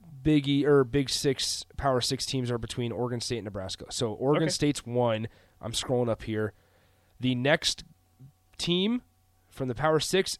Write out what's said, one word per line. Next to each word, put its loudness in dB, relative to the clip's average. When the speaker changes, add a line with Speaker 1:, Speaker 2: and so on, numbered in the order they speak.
Speaker 1:
Big 4
E 2
or 8
Big 0
Six, -2
Power 2
Six -2
teams -2
are -2
between -4
Oregon -2
State -4
and -8
Nebraska? -8
So -2
Oregon 2
Speaker 2:
Okay. 0
Speaker 1:
State's 0
one. 0
I'm -8
scrolling 0
up -2
here. -2
The 0
next 0
team 0
from -8
the -4
Power 2
Six, 0